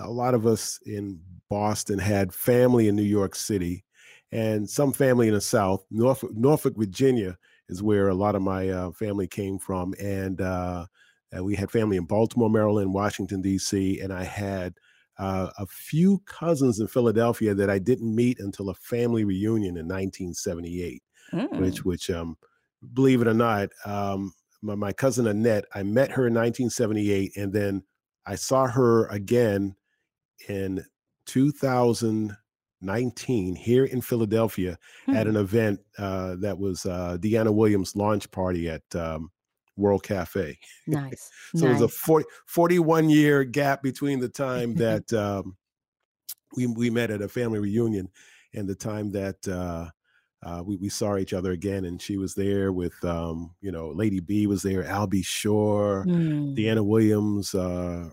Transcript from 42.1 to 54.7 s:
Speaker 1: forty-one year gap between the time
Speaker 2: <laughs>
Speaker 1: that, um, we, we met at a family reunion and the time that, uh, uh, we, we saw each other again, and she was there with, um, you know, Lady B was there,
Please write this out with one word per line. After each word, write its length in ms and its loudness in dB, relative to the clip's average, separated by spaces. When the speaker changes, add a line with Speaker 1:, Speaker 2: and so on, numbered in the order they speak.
Speaker 1:
forty-one 640 4
year 360 6
gap 380 0
between 380 -2
the 80 -4
time 460 -4
Speaker 2:
<laughs> 20 -2
Speaker 1:
that, 360 0
um, 440 -2
we, 120 0
we 240 0
met 200 0
at 120 -4
a 60 -4
family 320 -2
reunion 500 0
and 160 -6
the 60 -4
time 380 -6
that, 360 -6
uh, 400 -6
uh, 240 -10
we, 100 -4
we 140 -4
saw 260 0
each 160 -2
other 200 -2
again, 340 -4
and 160 -8
she 160 -4
was 160 -6
there 380 0
with, 200 -2
um, 580 -4
you 80 -6
know, 200 -8
Lady 300 0
B 260 0
was 160 2
there, 220 0